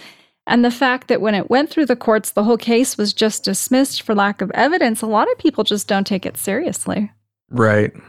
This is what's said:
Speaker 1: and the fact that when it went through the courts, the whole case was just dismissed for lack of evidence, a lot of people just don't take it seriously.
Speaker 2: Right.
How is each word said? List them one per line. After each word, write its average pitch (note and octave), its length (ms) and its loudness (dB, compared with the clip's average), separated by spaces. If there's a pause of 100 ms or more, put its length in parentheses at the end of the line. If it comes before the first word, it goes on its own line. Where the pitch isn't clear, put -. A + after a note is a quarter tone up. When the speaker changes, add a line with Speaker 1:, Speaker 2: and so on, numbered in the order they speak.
(460)
Speaker 1:
and A#3+ 180 2
the A#3+ 60 2
fact B3+ 380 -2
that - 140 0
when G#3+ 120 0
it G3 140 -2
went C#4 220 2
through D#4 160 0
the A#3+ 100 2
courts, G#3+ 360 0
the G#3 120 0
whole A3+ 140 2
case A#3 400 0
was G#3 160 -2
just A3 300 -2
dismissed B3+ 580 0
for A3+ 120 -2
lack G3+ 280 0
of F#3 80 -6
evidence, B3+ 500 0
a A3 60 -6
lot A3 260 2
of B4 60 -6
people C#4 260 0
just G#3 240 -4
don't G3 180 0
take F#3 200 -4
it - 100 -10
seriously. G3+ 760 -4 (420)
Speaker 2:
Right. G#2+ 400 2 (160)